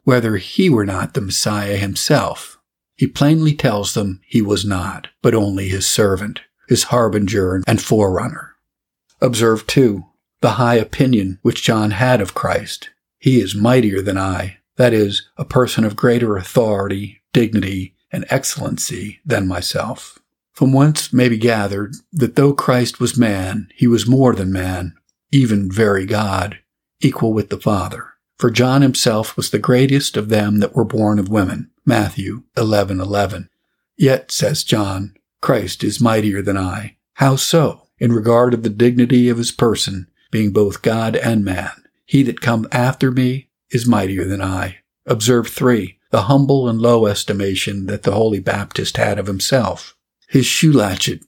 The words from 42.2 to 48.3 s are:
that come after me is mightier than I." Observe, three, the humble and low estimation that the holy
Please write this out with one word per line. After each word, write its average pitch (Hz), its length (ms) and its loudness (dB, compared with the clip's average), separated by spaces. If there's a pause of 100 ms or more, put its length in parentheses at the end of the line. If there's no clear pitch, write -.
that 120 160 -4
come 117 320 0
after 127 400 0
me 127 360 -2 (220)
is 120 160 -2
mightier 95 400 0
than 95 160 -4
I." 92 360 -6 (280)
Observe, 117 400 0
three, 117 520 -2 (120)
the 113 120 0
humble 135 460 2
and 113 140 -2
low 117 240 4
estimation 101 800 -4
that 104 160 -6
the - 120 0
holy 107 260 0